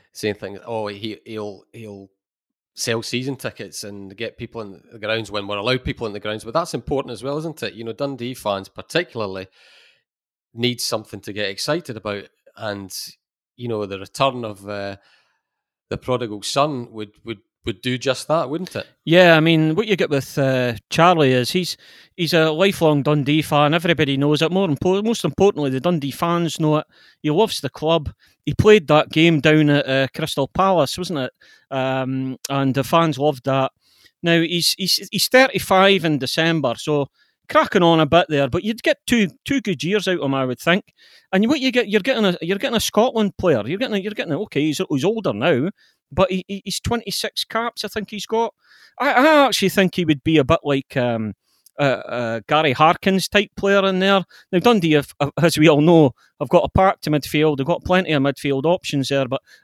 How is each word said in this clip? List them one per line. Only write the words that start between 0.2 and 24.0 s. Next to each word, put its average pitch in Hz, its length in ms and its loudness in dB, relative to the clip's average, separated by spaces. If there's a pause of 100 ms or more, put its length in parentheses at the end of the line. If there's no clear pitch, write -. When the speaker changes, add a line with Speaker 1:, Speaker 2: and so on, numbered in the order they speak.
Speaker 1:
things, 101 300 -14
"Oh, 110 220 -6
he, 104 380 -10
he'll, 104 380 -12 (100)
he'll 101 360 -18 (640)
sell 117 280 -4
season 127 340 -6
tickets - 480 -14
and 98 320 -16
get 113 220 -12
people 117 240 -14
in 98 180 -16 (120)
the 117 80 -20
grounds 104 320 -6
when 101 160 -8
we're 104 100 -6
allowed 123 260 -2
people 123 240 -8
in 101 60 -10
the 104 60 -12
grounds," 107 240 -8
but 113 100 -10
that's 170 200 -4
important 135 380 -6
as 110 120 -14
well, 139 140 -6
isn't 156 260 -10
it? 98 100 -8
You 110 100 -14
know, 113 100 -8
Dundee 131 400 -8
fans 98 360 -6
particularly 101 800 -6 (1040)
need 120 280 -2
something 107 400 -8
to 107 120 -12
get 101 160 -6
excited 131 480 -6
about, 101 280 -8 (300)
and, 101 400 -10 (600)
you 123 120 -12
know, 107 180 -4
the 95 140 -10
return 127 460 -4
of, 101 220 -14
uh, 101 300 -10 (920)
the - 80 -6
prodigal 113 440 -6
son 139 500 -4
would, 107 220 -14 (100)
would, 113 160 -10 (260)
would - 160 -8
do 127 160 -2
just 127 300 -4
that, 151 220 -2
wouldn't 170 260 -8
it? - 120 -10 (180)
Speaker 2:
Yeah, 170 300 8
I 156 40 6
mean, 156 360 4
what 202 120 -2
you 208 80 0
get 170 140 0
with, 139 280 -4
uh, 131 360 0 (160)
Charlie 160 440 4
is 123 180 0
he's, 180 260 -4 (380)
he's 165 180 -2
a 160 180 4
lifelong 156 520 2
Dundee 147 380 2
fan. 147 320 2
Everybody 156 440 0